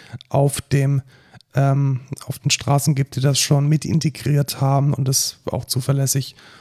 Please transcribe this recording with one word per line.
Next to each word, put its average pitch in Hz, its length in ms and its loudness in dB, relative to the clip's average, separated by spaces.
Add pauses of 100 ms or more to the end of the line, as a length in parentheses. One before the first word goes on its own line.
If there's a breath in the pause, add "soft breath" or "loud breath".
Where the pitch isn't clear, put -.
(280 loud breath)
auf 139 320 0
dem, 139 420 0 (520 loud breath)
ähm, 135 480 2 (240)
auf - 120 -8
den - 120 -4
Straßen 143 440 2
gibt, 131 220 -2
die 127 40 -4
das 135 200 2
schon 143 260 2
mit 151 180 2
integriert 143 760 0
haben 139 340 2
und 131 140 -2
es - 380 -2
auch - 180 -4
zuverlässig 135 720 -2 (240 loud breath)